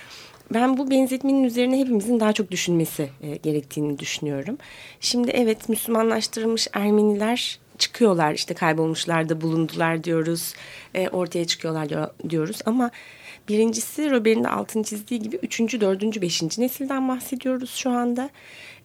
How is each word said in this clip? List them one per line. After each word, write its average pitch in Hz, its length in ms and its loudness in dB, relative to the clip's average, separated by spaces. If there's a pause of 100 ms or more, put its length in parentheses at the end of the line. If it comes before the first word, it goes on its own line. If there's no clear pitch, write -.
(540)
Ben 247 240 4
bu 269 140 -2
benzetmenin 269 520 4
üzerine 247 360 2
hepimizin 240 400 2
daha 214 140 4
çok 208 180 -2
düşünmesi, 165 580 0 (120)
e, 147 140 -8
gerektiğini 147 640 -2
düşünüyorum. 151 580 -6 (420)
Şimdi 240 320 0
evet, 220 380 0
Müslümanlaştırılmış 220 1040 0
Ermeniler 208 840 2 (180)
çıkıyorlar, 170 560 4
işte - 200 -4
kaybolmuşlar 160 760 0
da 160 120 -2
bulundular 165 600 0
diyoruz, 165 500 0 (400)
e, 185 160 0
ortaya 175 360 -2
çıkıyorlar 160 440 -2
diyor-, 156 400 -4
diyoruz 160 360 -2
ama 240 260 2 (580)
birincisi 226 640 2
Robert'in 226 320 4
de - 60 2
altını 208 340 -2
çizdiği 214 360 -6
gibi 214 160 -6
üçüncü, 233 460 -2
dördüncü, 202 400 0
beşinci 165 400 -2
nesilden 262 460 -2
bahsediyoruz 254 680 -4
şu - 140 -2
anda. 240 400 0 (560)